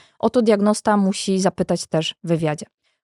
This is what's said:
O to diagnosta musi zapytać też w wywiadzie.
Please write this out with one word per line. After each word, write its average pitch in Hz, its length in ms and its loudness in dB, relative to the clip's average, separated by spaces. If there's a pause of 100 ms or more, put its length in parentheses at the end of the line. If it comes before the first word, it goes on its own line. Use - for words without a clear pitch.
(200)
O 220 100 2
to 247 120 2
diagnosta 208 560 2
musi 190 420 0
zapytać 180 480 -2
też 160 360 -4
w 185 40 -12
wywiadzie. 160 380 -2 (380)